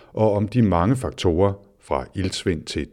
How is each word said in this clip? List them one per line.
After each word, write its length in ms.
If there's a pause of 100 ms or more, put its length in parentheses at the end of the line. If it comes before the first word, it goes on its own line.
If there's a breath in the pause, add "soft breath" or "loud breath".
(120)
og 200
om 160
de 140
mange 340
faktorer, 560 (280)
fra 240 (100)
iltsvind 480
til 300